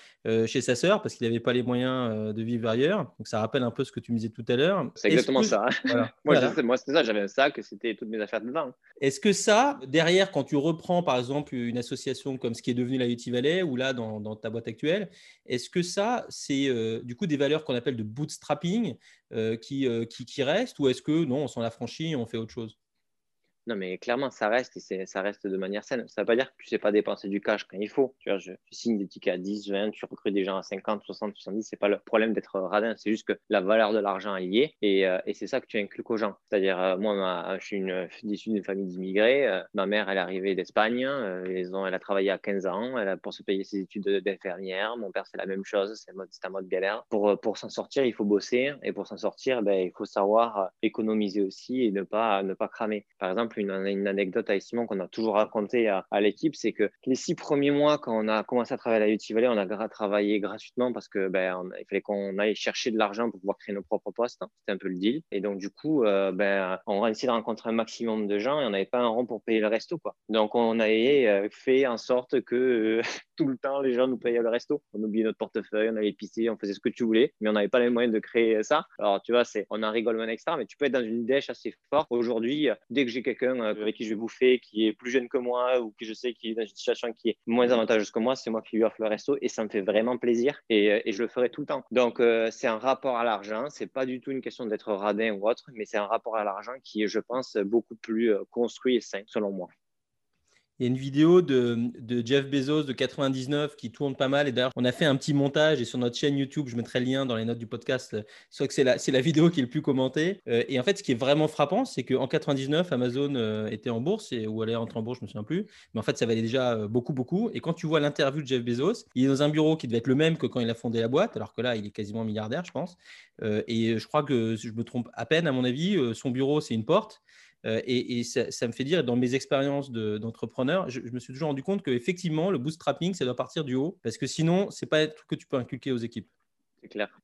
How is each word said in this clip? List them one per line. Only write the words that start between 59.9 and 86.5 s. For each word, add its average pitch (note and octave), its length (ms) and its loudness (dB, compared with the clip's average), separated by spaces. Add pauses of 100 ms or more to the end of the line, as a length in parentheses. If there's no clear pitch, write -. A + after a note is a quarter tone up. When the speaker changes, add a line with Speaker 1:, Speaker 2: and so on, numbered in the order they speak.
Speaker 2:
travaillé G#2 500 2
gratuitement A2 500 -4
parce G#2+ 160 -8
que, F#2+ 220 -2
ben, F#2 280 0
on, F#2 120 -8 (100)
il G2 80 -14
fallait G2 140 -2
qu'on G2 380 -4
aille G#2 160 2
chercher - 380 -4
de A2 40 0
l'argent A2 340 0
pour G2 100 -16
pouvoir G2 180 -2
créer - 160 -8
nos G2 80 -6
propres G2+ 280 -4
postes, A#2 300 -4
hein. - 80 -8 (120)
C'était - 120 -6
un F#2+ 60 -4
peu G2 100 -6
le F#2 80 -4
deal. A2+ 240 0 (120)
Et G2 100 -4
donc, G2+ 160 -4
du G2 100 -8
coup, D3+ 380 0
euh, G2 260 2
ben, F#2+ 540 0
on G#2 180 0
a A#2 60 2
essayé A2 180 -4
de A#2+ 40 2
rencontrer A2+ 360 -2
un A2+ 60 0
maximum A2+ 520 -2
de G2+ 120 0
gens C3+ 200 0
et C#3+ 60 0
on A2+ 60 0
n'avait G2 160 0
pas B2 140 0
un A#2+ 80 4
rond A#2 180 0
pour G#2+ 160 -8
payer A2 180 2
le G#2 60 2
resto, A2 320 -2
quoi. - 180 -8 (140)
Donc, G#2+ 240 2
on A#2 260 2
avait, A2+ 460 4
euh, G2+ 240 4
fait C3+ 360 2
en A#2+ 120 -2
sorte B2+ 420 0
que, - 160 -4
euh, A2+ 460 2
<laughs> - 340 -8
tout D3+ 120 0
le C3 100 -2
temps, C#3 240 -2
les C3+ 100 2
gens B2+ 160 4
nous B2+ 80 0
payaient A#2+ 240 0
le A#2 80 2
resto. A#2+ 340 -2 (120)
On G#2+ 80 -4
oubliait A2 220 0
notre G#2+ 140 0
portefeuille, G#2+ 540 -2
on A2 40 -2
allait G#2 180 0
pisser, A2+ 340 -4
on G#2+ 80 -2
faisait G2+ 160 -4
ce F#2+ 80 -8
que - 80 -2
tu A#2 160 -2
voulais, A2+ 380 4
mais G#2+ 80 0
on - 20 2
n'avait G#2 160 2
pas B2 120 4
les B2 100 4
moyens A#2+ 240 2
de A2 40 2
créer A2+ 440 2
ça. D3+ 240 0 (120)
Alors, G2+ 220 2
tu - 120 -6
vois, A#2+ 120 4
c'est, G#2+ 240 -6
on G#2+ 140 -6
en A2 80 -2
rigole A2+ 260 0
maintenant, A2+ 160 -4
et G#2+ 60 -6
cetera, E3 180 -4
mais B2 80 -4
tu - 140 -18
peux D3 80 0
être B2+ 60 2
dans B2+ 120 0
une A2+ 220 -4
dèche C3+ 240 0
assez A#2 240 -10 (160)
forte. D3+ 180 2
Aujourd'hui, A#2+ 640 0
euh, G#2 40 0 (140)
dès C3+ 160 2
que A#2 60 -2
j'ai A#2 120 -6
quelqu'un, A#2+ 200 -4
euh, A#2+ 400 0
avec G#2+ 140 -2
qui A#2+ 80 -6
je G#2+ 60 -6
vais A2+ 40 -2
bouffer, A#2 460 2
qui A2 260 0
est G#2+ 60 4
plus B2 180 -8
jeune B2 180 0
que C3+ 100 -2
moi B2 420 0
ou A2 180 -6
qui A#2 60 -10
je A2 100 -10
sais B2 180 -6
qui A2 180 -8